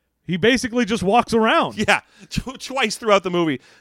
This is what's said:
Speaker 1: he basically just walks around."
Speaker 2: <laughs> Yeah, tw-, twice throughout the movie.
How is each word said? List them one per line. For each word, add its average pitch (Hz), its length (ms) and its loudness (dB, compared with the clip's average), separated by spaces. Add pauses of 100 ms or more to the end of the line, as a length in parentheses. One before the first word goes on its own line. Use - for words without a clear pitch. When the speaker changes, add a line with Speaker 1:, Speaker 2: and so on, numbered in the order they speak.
(240)
Speaker 1:
he 175 120 -4
basically 233 480 0
just 202 180 -4
walks 214 320 2
around." 226 420 0
Speaker 2:
<laughs> 214 120 -2
Yeah, 190 120 2 (300)
tw-, 254 280 -8
twice 254 380 -4
throughout 202 260 2
the 185 80 -6
movie. 165 300 0 (200)